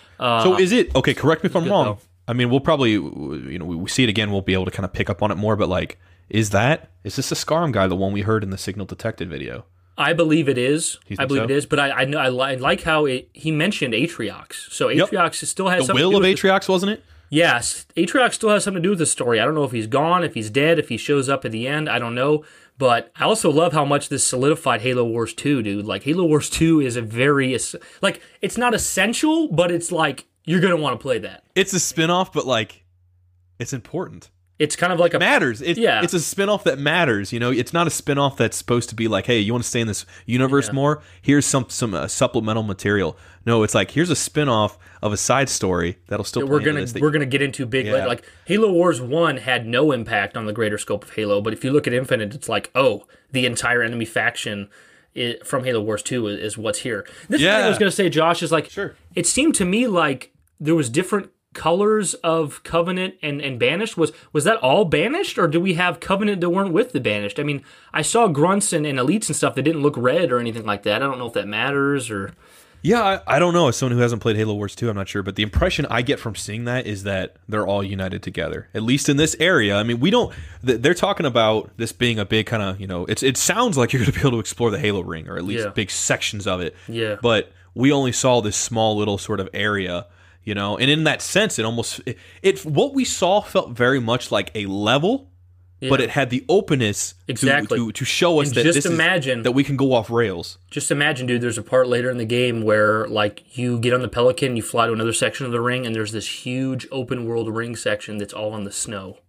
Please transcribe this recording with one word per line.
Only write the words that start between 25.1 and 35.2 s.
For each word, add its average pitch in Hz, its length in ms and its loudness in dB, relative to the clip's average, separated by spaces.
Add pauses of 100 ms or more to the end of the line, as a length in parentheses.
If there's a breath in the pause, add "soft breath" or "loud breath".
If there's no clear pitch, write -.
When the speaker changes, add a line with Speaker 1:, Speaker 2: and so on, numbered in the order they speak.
Speaker 1:
two, 143 300 0
dude. 101 220 -2
Like, 101 180 -4
Halo 170 220 0
Wars 151 240 2
two 160 320 4
is 123 160 0
a 120 40 -4
very 131 540 2
es-, - 200 -6 (260 loud breath)
like, 196 200 -2 (200 loud breath)
it's - 160 -4
not 240 160 2
essential, 294 760 0
but 175 240 2
it's 170 220 -2
like, 156 320 -2 (180)
you're 170 160 2
gonna 175 160 4
wanna 139 220 0
play 127 220 -2
that. 95 240 -14 (120)
Speaker 2:
It's 190 180 0
a 175 60 2
spin-off, 170 540 0
but, 156 120 -2
like, 110 380 -2 (760)
it's 120 120 -8
important. - 580 -10 (280)
Speaker 1:
It's 151 200 0
kind 180 160 0
of 165 60 0
like 170 140 4
a 151 40 2
Speaker 2:
It - 20 2
matters. 175 420 2